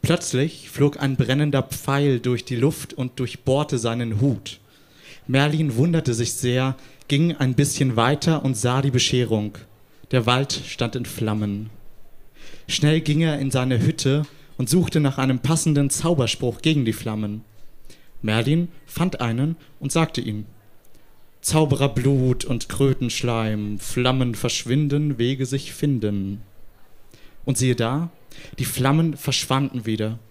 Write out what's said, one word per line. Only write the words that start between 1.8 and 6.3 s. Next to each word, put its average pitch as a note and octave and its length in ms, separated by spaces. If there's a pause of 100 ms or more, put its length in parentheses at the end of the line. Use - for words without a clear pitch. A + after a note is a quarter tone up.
durch B2 260
die B2+ 100
Luft C#3 380
und B2+ 260
durchbohrte C3+ 560
seinen A2+ 460
Hut. - 360 (680)
Merlin D3 500
wunderte D#3 380
sich A2+ 180